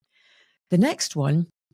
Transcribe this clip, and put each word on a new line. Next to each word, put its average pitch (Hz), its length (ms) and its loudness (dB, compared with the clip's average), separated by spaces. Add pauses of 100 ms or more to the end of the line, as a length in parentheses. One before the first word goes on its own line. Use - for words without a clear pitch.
(680)
The 180 80 2
next 294 380 0
one 151 320 0 (260)